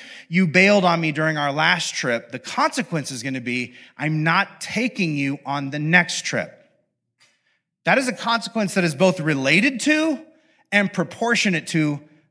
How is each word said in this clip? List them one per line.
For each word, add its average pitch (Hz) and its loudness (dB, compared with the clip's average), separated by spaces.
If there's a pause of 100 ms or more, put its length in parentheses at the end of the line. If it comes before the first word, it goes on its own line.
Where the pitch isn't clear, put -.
(280)
you 180 2
bailed 190 6
on 170 4
me 160 -2
during 156 0
our 143 0
last 160 0
trip, 120 -4
the 131 -10
consequence 233 -4
is 123 -10
gonna 131 -6
be, 123 -6 (240)
I'm 156 -2
not 180 0
taking 202 -4
you 139 -2
on 139 -4
the 147 -6
next 170 0
trip. - -4 (1300)
That 190 4
is 262 0
a 240 -4
consequence 220 -2
that 185 2
is 160 0
both 185 2
related 156 2
to 311 0 (520)
and 202 2
proportionate 208 -2
to 151 0 (300)